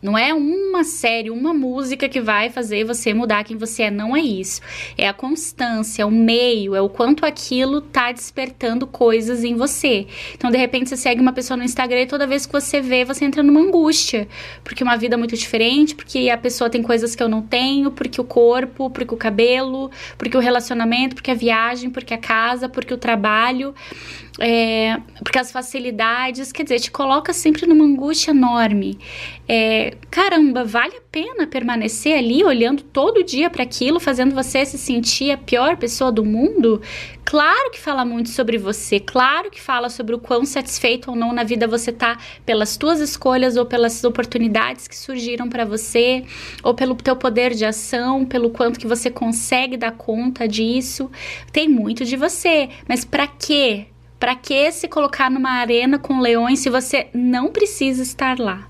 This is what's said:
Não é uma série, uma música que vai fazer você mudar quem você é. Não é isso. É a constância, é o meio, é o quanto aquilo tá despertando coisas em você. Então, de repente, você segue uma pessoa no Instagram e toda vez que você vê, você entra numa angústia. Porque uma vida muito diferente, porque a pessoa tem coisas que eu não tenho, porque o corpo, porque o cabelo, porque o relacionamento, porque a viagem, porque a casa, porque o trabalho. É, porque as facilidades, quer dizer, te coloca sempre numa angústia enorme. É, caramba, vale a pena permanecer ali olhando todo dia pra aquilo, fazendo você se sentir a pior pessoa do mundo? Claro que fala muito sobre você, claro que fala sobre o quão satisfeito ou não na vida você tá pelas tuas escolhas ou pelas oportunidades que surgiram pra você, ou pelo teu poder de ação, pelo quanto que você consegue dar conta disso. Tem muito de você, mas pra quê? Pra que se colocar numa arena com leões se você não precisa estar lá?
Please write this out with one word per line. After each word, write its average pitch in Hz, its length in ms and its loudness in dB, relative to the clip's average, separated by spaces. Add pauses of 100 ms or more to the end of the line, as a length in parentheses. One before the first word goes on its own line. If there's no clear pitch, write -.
Não 202 120 0
é 240 200 2
uma 359 480 0
série, 226 480 -2
uma 254 200 -2
música 269 560 -2
que 262 140 -2
vai 220 300 0
fazer 214 320 -4
você 233 280 -2
mudar 214 320 0
quem 220 140 -10
você 226 260 -4
é. 214 60 0
Não 214 260 -2
é 302 40 4
isso. 196 420 -4 (340)
É - 120 0
a 196 60 0
constância, 240 880 -4
é - 20 2
o 208 60 2
meio, 226 640 2
é 190 60 2
o 196 60 2
quanto 254 380 2
aquilo 269 560 -2
tá 247 300 -2
despertando 254 760 -6
coisas 233 580 2
em 240 120 0
você. 233 500 0 (300)
Então, 247 160 0
de 240 80 4
repente, 254 300 0
você 262 80 -6
segue 247 220 0
uma 254 140 6
pessoa 254 240 -4
no 247 60 -4
Instagram 247 380 0
e 254 40 2
toda 277 220 -2
vez 277 180 -2
que - 80 -14
você 285 280 0
vê, 254 220 2
você 269 220 -2
entra 277 160 0
numa 285 180 8
angústia. 311 680 2 (360)
Porque - 200 -6
uma 247 120 4
vida 233 220 0
muito 233 180 -2
diferente, 247 600 2
porque 254 340 -2
a 233 80 2
pessoa 240 320 -2
tem 233 140 0
coisas 233 320 0
que - 80 -2
eu 233 60 2
não 220 120 0
tenho, 269 480 0
porque 254 320 -6
o 247 40 -2
corpo, 254 680 2
porque 247 220 -6
o 226 40 -8
cabelo, 254 720 0 (300)
porque 240 180 0
o 254 40 4
relacionamento, 247 720 0
porque - 160 -4
a 247 40 2
viagem, 233 540 0
porque 247 240 -8
a 226 60 -6
casa, 233 500 -2
porque 247 240 -6
o 247 40 -6
trabalho. 233 760 0 (640)
É, 226 600 2 (260)
porque 262 160 0
as 254 100 -4
facilidades, 247 1000 -4
quer - 120 -6
dizer, 240 180 0
te - 100 -6
coloca 277 400 0
sempre 311 340 2
numa 311 200 8
angústia 285 460 2
enorme. 226 680 4 (480)
É, 220 480 2 (160)
caramba, 311 540 4
vale 240 320 -2
a - 120 -20
pena 392 380 -4
permanecer 240 720 -2
ali 247 260 4
olhando 269 400 4
todo 381 400 2
dia 320 260 0
pra 302 140 -4
aquilo, 254 340 0
fazendo 269 380 2
você 262 300 0
se 277 120 -10
sentir 254 540 -2
a 277 60 -2
pior 269 400 2
pessoa 247 340 -2
do 220 140 0
mundo? 226 560 2 (420)
Claro 427 480 2
que - 80 -18
fala 277 240 -2
muito 233 240 -2
sobre 233 300 0
você, 202 420 -2
claro 277 500 0
que - 120 -20
fala 247 280 -2
sobre 233 240 -6
o 240 60 -4
quão 240 240 0
satisfeito 254 680 -2
ou 240 40 -6
não 233 160 -2
na 240 140 -2
vida 226 200 0
você 233 280 -2
tá 233 240 -2 (280)
pelas 214 300 0
tuas 311 240 0
escolhas 254 560 2
ou 240 100 2
pelas 240 380 0
oportunidades 233 840 0
que - 120 -18
surgiram 240 500 -6
pra 240 160 -4
você, 233 600 0 (360)
ou 240 120 2
pelo 254 220 0
teu 254 200 0
poder 240 380 2
de 220 100 -2
ação, 247 600 -2
pelo 247 240 0
quanto 240 320 0
que 240 60 -6
você 240 220 0
consegue 247 680 -2
dar 226 160 -4
conta 233 520 -4
disso. 233 640 -2 (440)
Tem 311 160 2
muito 233 340 2
de 254 140 -2
você, 311 500 0 (180)
mas 247 200 -4
pra 285 220 -2
quê? 262 580 0 (320)
Pra 254 160 -2
que 277 380 0
se 339 160 -8
colocar 285 420 0
numa 262 220 0
arena 247 480 2
com 262 220 -2
leões 240 380 2
se 262 100 -2
você 254 440 0
não 247 360 2
precisa 269 520 0
estar 254 380 -2
lá? 202 300 -4